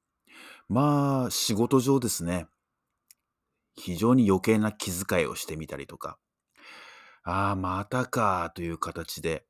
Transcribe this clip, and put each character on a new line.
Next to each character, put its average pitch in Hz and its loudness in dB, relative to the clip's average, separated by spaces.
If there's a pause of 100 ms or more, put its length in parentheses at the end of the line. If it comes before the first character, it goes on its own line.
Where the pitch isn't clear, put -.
(680)
ま 139 2
あ、 - -6
仕 - -2
事 120 4
上 135 4
で 117 -2
す - -4
ね、 85 -4 (1300)
非 90 -6
常 113 4
に 120 6
余 95 4
計 110 4
な 107 2
気 - -8 (140)
遣 90 2
い 76 0
を 62 -10
し - -10
て 80 -8
み 78 -10
た 69 -10
り 69 -12
と - -20
か、 - -14 (1080)
「あ 98 -2
あ、 101 -2
ま 92 -4
た 127 -2
か」 92 -2
と 92 -10
い 85 -6
う 82 -8
形 82 -10
で 80 -4